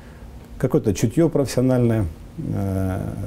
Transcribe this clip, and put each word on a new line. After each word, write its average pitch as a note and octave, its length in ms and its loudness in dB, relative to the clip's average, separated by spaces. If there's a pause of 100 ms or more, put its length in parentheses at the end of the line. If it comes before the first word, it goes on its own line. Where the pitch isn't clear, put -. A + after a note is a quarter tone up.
(580)
какое-то B2+ 360 2
чутье D3+ 340 2
профессиональное, B2+ 760 2 (340)
э, G2 600 -2 (280)